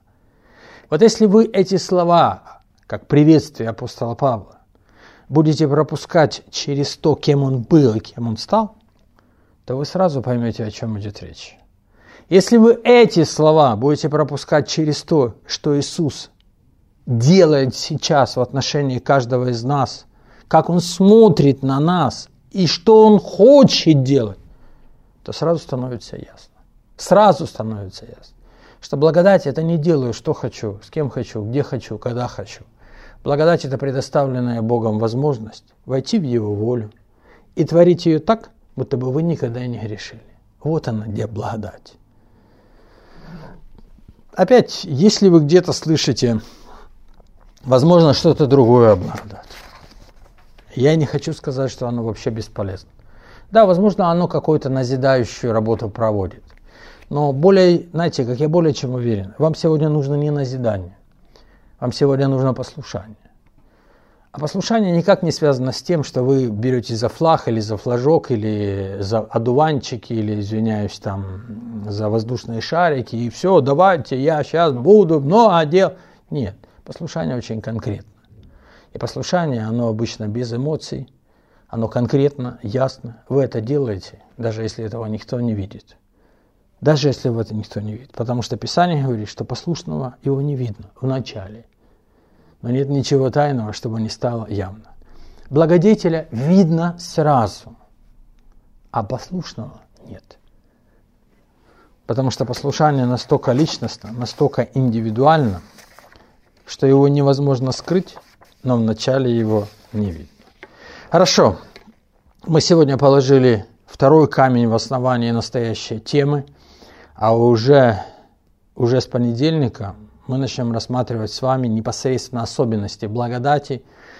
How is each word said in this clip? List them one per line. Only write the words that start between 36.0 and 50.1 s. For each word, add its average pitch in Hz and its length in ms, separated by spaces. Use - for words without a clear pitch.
в 175 40
Его 113 300
волю 107 380
и 160 100
творить 170 400
ее 156 140
так, 220 320
будто 127 220
бы 127 140
вы 147 120
никогда 127 400
и 123 40
не 117 120
грешили. 107 420
Вот 156 240
она, 110 180
где 107 220
благодать. 110 680
Опять, 233 500
если 185 460
вы 170 120
где-то 156 320
слышите, 127 680
возможно, 147 500
что-то 151 340
другое 120 440
о 101 40
благодати, - 520